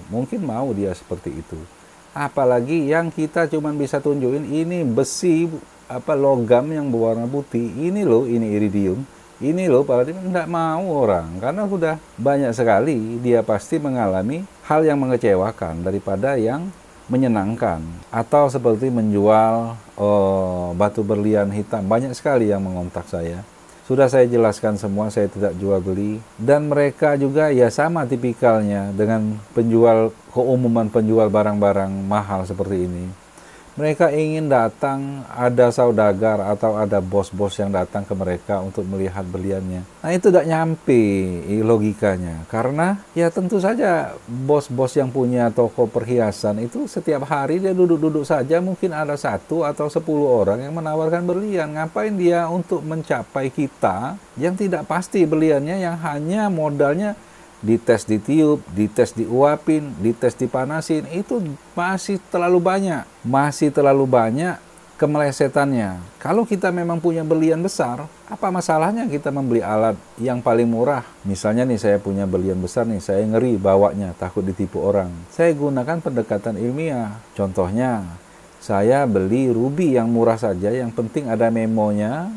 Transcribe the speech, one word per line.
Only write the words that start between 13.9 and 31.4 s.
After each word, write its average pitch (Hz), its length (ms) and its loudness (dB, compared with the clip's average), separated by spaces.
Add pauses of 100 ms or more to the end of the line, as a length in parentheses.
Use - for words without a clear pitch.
hal 156 160 4
yang 147 160 2
mengecewakan 98 800 0
daripada 98 560 -2
yang 139 320 -2 (400)
menyenangkan. 113 720 0 (260)
Atau 139 400 2
seperti 123 400 0
menjual, 110 880 2 (220)
eh, 95 680 2 (100)
batu 104 260 0
berlian 104 480 0
hitam, 104 320 -4
banyak 120 320 0
sekali 123 320 0
yang 98 160 0
mengontak 90 460 -6
saya. 87 340 -6 (380)
Sudah 131 240 4
saya 123 240 4
jelaskan 110 480 2
semua, 104 320 -2
saya 104 160 0
tidak 95 320 -4
jual 98 240 0
beli. 101 400 -4 (160)
Dan 147 320 2
mereka 143 480 0
juga 139 320 2
ya 123 180 6
sama 151 380 0
tipikalnya 110 880 0
dengan 107 420 0 (160)
penjual, 113 600 4 (160)
keumuman 123 560 2
penjual 110 420 2
barang-barang 101 600 2 (160)